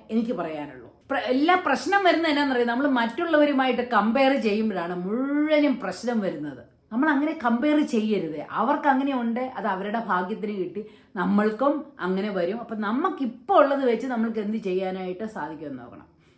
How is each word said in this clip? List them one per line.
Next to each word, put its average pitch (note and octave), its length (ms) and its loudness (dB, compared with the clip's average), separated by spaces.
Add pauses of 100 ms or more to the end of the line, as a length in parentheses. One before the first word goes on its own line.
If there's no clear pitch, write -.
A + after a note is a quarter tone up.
(120)
എനിക്ക് A3+ 220 0
പറയാനുള്ളൂ. D3 600 -8 (160)
പ്ര-, C4+ 160 0
എല്ലാ C#4 300 4 (100)
പ്രശ്നം F4+ 380 2
വരുന്നത് E4 280 4
എന്നാന്നറിയോ, C4+ 340 2
നമ്മൾ A#3+ 220 0
മറ്റുള്ളവരുമായിട്ട് C4 1000 2
കമ്പയർ A#3+ 520 4
ചെയ്യുമ്പോഴാണ് G3+ 540 0
മുഴുവനും C#4 840 2
പ്രശ്നം A3 400 -4
വരുന്നത്. D3+ 540 -6 (180)
നമ്മൾ C4 180 0
അങ്ങനെ D4+ 360 0
കമ്പയർ D4 340 2
ചെയ്യരുത്. G#3 600 0 (120)
അവർക്ക് C#4 360 0
അങ്ങനെ C4+ 340 2
ഉണ്ട്, A#3 180 -2
അത് B3+ 280 -6
അവരുടെ G#3+ 400 -2
ഭാഗ്യത്തിന് G3 440 -2
കിട്ടി, G3 340 -6 (300)
നമ്മൾക്കും G#3+ 680 2 (140)
അങ്ങനെ F#3 300 -2
വരും. F#3 300 -2
അപ്പം A3+ 220 -8
നമുക്കിപ്പോൾ C4+ 840 2
ഉള്ളത് C#4 220 0
വെച്ച് A#3 220 0
നമ്മൾക്ക് A3+ 320 -2
എന്ത് G#3+ 180 -4
ചെയ്യാനായിട്ട് F#3 680 -4
സാധിക്കുമെന്ന് D3+ 580 -10
നോക്കണം. - 240 -20 (300)